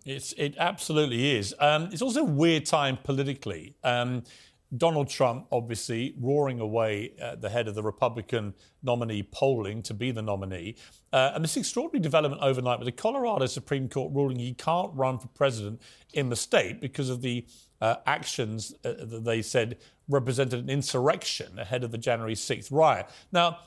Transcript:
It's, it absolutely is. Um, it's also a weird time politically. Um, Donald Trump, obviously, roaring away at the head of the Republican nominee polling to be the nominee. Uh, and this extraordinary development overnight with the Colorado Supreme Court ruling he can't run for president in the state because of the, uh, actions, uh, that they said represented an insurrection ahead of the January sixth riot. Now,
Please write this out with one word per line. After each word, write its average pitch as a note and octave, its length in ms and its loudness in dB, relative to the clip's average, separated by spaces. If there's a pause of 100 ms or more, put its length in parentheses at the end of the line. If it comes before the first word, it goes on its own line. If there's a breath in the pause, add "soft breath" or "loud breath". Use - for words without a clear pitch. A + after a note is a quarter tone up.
It's, C3+ 320 -8
it D3 220 -2
absolutely D3 760 2
is. G#2 220 -2
Um, D#3 340 4
it's F3 120 -6
also C4 180 0
a D4+ 40 2
weird D#3 400 4
time C#3 360 2
politically. C3 840 -4
Um, B2 400 0 (520 loud breath)
Donald D3+ 340 2
Trump, B2+ 420 2
obviously, A#2 680 -2
roaring C3+ 400 0
away A2 580 0
at A#2 240 -8
the G#2+ 80 -4
head A2+ 180 0
of G#2 60 -6
the G#2+ 80 -4
Republican G#2+ 720 -2 (300 soft breath)
nominee A#2 400 0
polling A2+ 600 0
to A2 120 -8
be B2 160 -2
the A2+ 100 -4
nominee. G2 540 -6 (360 loud breath)
Uh, C3 220 6
and D#3+ 100 -2
this D#3+ 140 0
extraordinary C4+ 460 -2
development D3 400 2
overnight B2 340 2
with - 80 -6
the B2 60 -2
Colorado A3 560 0
Supreme C3 420 -4
Court C3+ 240 -4
ruling C#3 240 0
he B2 160 -6
can't F3 400 -2
run C3 240 0
for - 120 -12
president A2+ 520 0 (320 loud breath)
in C#3 160 0
the A#2 60 0
state B2 440 2
because C3+ 300 -4
of B2 140 -4
the, A#2+ 240 -4 (340 loud breath)
uh, A2+ 140 4 (100)
actions, A#2+ 720 -2 (100)
uh, A#2+ 140 -2
that A2+ 240 -10
they A2+ 180 2
said A#2 360 0 (300 soft breath)
represented B2+ 520 2
an B2+ 100 -6
insurrection C#3 880 0
ahead B2 260 -4
of A2+ 80 -6
the A#2 60 -6
January A2+ 380 0
sixth A2 360 -6
riot. C#3 360 4 (240 loud breath)
Now, E3+ 360 2